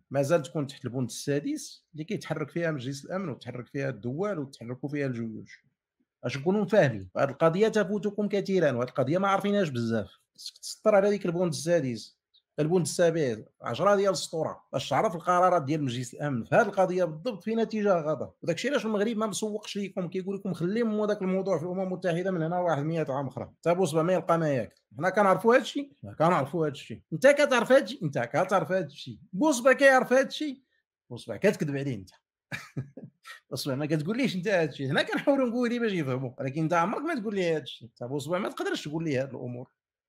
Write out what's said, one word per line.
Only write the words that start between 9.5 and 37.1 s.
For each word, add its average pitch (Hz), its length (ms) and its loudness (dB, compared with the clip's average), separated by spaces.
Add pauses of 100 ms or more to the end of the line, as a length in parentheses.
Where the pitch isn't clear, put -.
بزاف، 113 400 -2 (260)
خصك - 240 -18
تسطر - 360 0
على 196 160 6
ديك 202 160 -2
البند 175 260 0
السادس، 135 680 -2 (400)
البند 165 200 2
السابع، 160 560 2 (260)
عشرة 170 340 2
ديال 196 160 2
السطوره 151 600 -6
باش 139 160 -4
تعرف 165 260 2
القرارات 180 500 4
ديال 147 200 -2
مجلس 123 300 -6
الامن 139 300 -4
في - 100 -2
هذه 214 120 6
القضيه 185 380 0
بالضبط 170 400 -6
في 220 100 -2
نتيجه 220 400 0
غدا. 147 360 -2 (120)
وداك 160 140 -2
الشيء 240 140 -2
علاش 247 160 0
المغرب 214 300 0
ما 220 100 -2
مسوقش 208 500 -6
ليكم، 185 320 -6
كيقول 190 280 -6
لكم 190 160 -4
خليهم 208 480 0
هذاك 208 220 0
الموضوع 185 360 0
في 147 60 -6
الامم 180 160 -4
المتحده 185 500 -2
من 175 120 0
هنا 175 180 -2
واحد 160 220 2
مية 160 260 -2
عام 135 180 -2
اخرى، - 320 -10
حتى 170 160 2
بوصبه 156 280 2
ما 160 100 2
يلقى 165 260 2
ما 151 160 0
ياكل. 110 280 -6 (140)
حنا 165 140 0
كنعرفوا 202 440 6
هذا 254 80 6
الشيء، - 300 -8 (100)
حنا 101 100 -14
كنعرفوا 160 540 2
هذا 139 60 -2
الشيء، - 300 -12 (100)
انت 165 140 4
كتعرف 269 460 6
هذا 269 120 8
الشيء، 202 200 -8
انت 139 140 -2
كتعرف 170 540 0
هذا 185 140 0
الشيء، - 320 -14 (140)
بوصبه 254 400 4
كيعرف 262 400 6
هذا 269 140 6
الشيء، 277 360 -8 (480)
بوصبه 117 260 -10
كتكذب 165 400 2
عليه 139 180 -4
انت. 92 160 -12 (400)
<laughs> - 1000 -14
بوصبه 139 240 -4
ما 147 120 -2
كتقوليش 170 500 0
انت 180 120 -4
هذا 170 220 2
الشيء، 135 180 -6
حنا 208 140 2
كنحاولوا 277 460 0
نقول 240 200 0
ليه 240 120 -2
باش 220 120 0
يفهموا، 131 460 -2
ولكن 143 240 -4
انت 156 100 0
عمرك 185 300 2
ما 311 180 -4